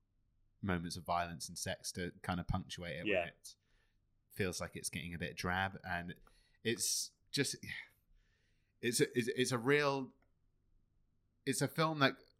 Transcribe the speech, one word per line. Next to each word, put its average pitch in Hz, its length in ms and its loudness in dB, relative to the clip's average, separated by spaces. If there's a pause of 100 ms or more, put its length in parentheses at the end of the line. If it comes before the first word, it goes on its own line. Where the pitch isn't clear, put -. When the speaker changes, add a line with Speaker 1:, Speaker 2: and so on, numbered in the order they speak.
(640)
Speaker 1:
moments 87 340 0
of 87 80 -10
violence 85 440 0
and 87 80 -12
sex - 360 -6
to 87 180 -4 (120)
kind 90 180 -2
of - 80 -6
punctuate 87 480 -4
it 90 100 -4
Speaker 2:
Yeah. 95 140 4
Speaker 1:
when 80 80 -2
it - 260 -18 (800)
feels 92 260 -2
like 85 140 -6
it's - 160 -6
getting 87 240 -6
a 80 40 -6
bit 82 180 -4
drab, 95 420 0 (100)
and 87 260 -4 (500)
it's - 480 0 (180)
just, 139 240 0 (1300)
it's 117 180 2
a, - 60 8 (100)
it's, 123 200 2
it's 127 160 2
a 123 60 2
real, 139 500 2 (1400)
it's 135 160 2
a 131 60 4
film 160 320 2
that 135 160 8 (240)